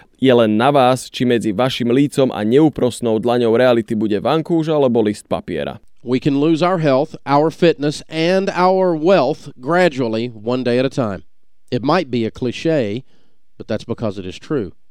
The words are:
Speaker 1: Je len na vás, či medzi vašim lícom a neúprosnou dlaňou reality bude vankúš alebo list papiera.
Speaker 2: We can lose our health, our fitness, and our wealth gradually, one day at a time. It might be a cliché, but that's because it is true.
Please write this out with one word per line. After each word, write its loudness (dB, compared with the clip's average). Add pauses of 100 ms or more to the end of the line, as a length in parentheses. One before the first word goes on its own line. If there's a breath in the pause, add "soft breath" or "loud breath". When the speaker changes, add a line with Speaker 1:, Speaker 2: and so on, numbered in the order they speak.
(220 soft breath)
Speaker 1:
Je 4
len 4
na 4
vás, 2
či -4
medzi 0
vašim -2
lícom 2
a -4
neúprosnou 2
dlaňou 0
reality 2
bude -2
vankúš -2
alebo 2
list -2
papiera. -6 (240)
Speaker 2:
We -2
can 0
lose 0
our 2
health, 0
our 2
fitness, 0
and 0
our 2
wealth 0
gradually, 0
one -4
day 0
at 0
a -6
time. -4 (480)
It -4
might -2
be -2
a -12
cliché, -4 (560)
but -16
that's -8
because -6
it -12
is -14
true. -8 (140)